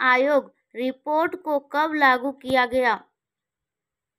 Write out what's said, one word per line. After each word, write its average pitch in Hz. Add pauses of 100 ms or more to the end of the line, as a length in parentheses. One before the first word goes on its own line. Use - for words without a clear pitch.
आयोग 269 (200)
रिपोर्ट 302
को 302 (100)
कब 302
लागू 262
किया 254
गया? 240 (1160)